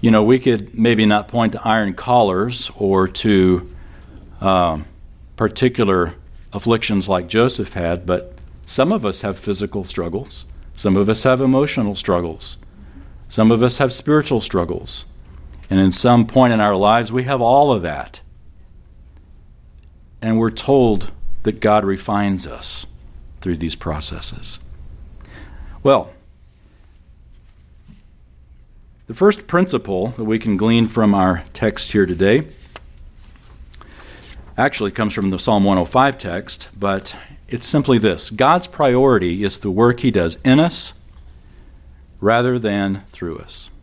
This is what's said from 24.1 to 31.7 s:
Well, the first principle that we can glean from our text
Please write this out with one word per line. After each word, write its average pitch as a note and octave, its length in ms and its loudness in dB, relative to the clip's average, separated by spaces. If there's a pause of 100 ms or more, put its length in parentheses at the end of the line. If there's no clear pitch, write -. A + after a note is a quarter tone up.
Well, C3+ 280 2 (3000)
the A#2 80 -14
first G3+ 320 2
principle A2+ 720 0
that A2+ 80 -6
we A2 140 0
can A2 180 0
glean A2 320 2
from G#2+ 260 2
our F#2 380 2
text - 400 -4